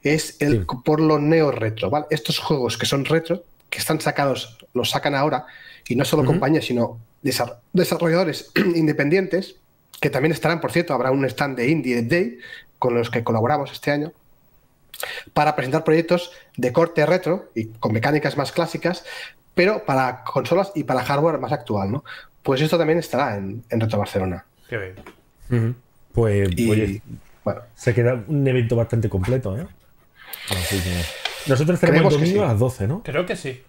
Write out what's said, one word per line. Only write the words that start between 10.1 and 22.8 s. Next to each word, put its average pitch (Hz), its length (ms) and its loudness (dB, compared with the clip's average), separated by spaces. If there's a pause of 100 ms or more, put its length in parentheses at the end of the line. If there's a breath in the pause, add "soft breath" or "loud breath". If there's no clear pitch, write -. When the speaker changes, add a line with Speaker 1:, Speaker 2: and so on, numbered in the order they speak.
Speaker 1:
estarán, 147 300 0
por - 100 -4
cierto, 170 220 0
habrá 127 180 0
un 139 140 2
stand 131 320 -2
de 120 120 0
Indie 127 340 0
Day 175 340 0 (420 loud breath)
con 123 160 2
los 117 140 0
que 117 140 -2
colaboramos 123 480 0
este - 200 -4
año, 151 200 -2 (1200 loud breath)
para 151 220 2
presentar 143 280 -2
proyectos 170 480 2 (260 loud breath)
de 123 160 0
corte 165 320 2
retro 180 500 0
y 110 120 -4
con - 260 -4
mecánicas 143 440 0
más 135 140 -4
clásicas, 170 540 -4 (500 loud breath)
pero 202 300 2
para 131 380 0
consolas 170 520 0
y 147 80 -4
para 131 200 -2
hardware 143 360 0
más 131 120 -4
actual, 101 400 -2
¿no? 143 120 -4 (400 loud breath)
Pues 135 180 0
esto 156 160 2
también 165 220 2